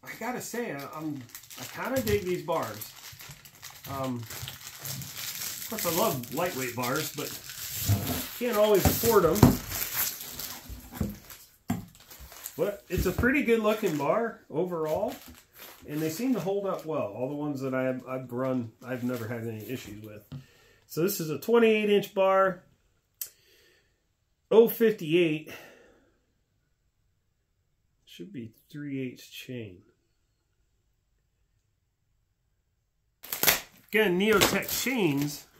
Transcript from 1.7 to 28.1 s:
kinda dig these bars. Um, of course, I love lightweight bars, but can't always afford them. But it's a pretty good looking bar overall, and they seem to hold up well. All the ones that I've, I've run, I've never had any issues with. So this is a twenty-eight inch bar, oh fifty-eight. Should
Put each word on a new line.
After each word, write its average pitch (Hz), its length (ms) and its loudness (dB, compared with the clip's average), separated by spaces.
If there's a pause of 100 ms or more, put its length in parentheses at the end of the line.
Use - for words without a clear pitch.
kinda 254 200 0
dig 202 220 2
these 180 180 -2
bars. 113 500 -4 (960)
Um, 131 260 -4
of - 1500 -10
course, 220 160 -4
I 170 120 0
love 156 360 0
lightweight 131 420 -4
bars, 131 400 -4
but 143 140 -6 (1080)
can't 233 200 0
always 208 260 6
afford 208 400 6
them. 175 160 6 (3250)
But 196 320 -2
it's 180 160 0
a 180 60 2
pretty 262 300 2
good 220 180 4
looking 214 360 2
bar 180 440 0 (100)
overall, 175 640 -2 (760)
and 151 140 -4
they 160 80 0
seem 247 240 0
to 196 60 0
hold 196 260 -2
up 160 180 -4
well. 127 320 -2
All 127 140 -4
the 147 60 -6
ones 143 260 -4
that 131 120 -2
I've, 131 320 -2
I've 131 240 -8
run, 127 420 -2 (120)
I've 123 180 -6
never 120 240 -2
had 113 200 -6
any 110 200 -8
issues 107 380 -10
with. 104 240 -18 (600)
So - 140 -2
this 202 180 0
is 156 100 -4
a 147 80 -4
twenty-eight 220 500 4
inch 202 240 4
bar, 190 520 4 (1900)
oh 220 160 10
fifty-eight. 175 840 2 (2500)
Should 92 280 -18